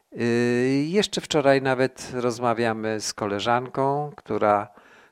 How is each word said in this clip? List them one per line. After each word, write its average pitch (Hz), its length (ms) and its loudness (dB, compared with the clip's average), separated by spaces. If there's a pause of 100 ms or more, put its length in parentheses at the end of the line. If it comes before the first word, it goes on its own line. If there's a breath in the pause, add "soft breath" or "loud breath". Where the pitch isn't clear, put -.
(120)
Yy, 120 760 0
jeszcze 190 340 -2
wczoraj 139 400 4
nawet 131 520 -2
rozmawiamy 113 880 -2
z - 120 -6
koleżanką, 127 1000 -2
która 104 520 0 (440 soft breath)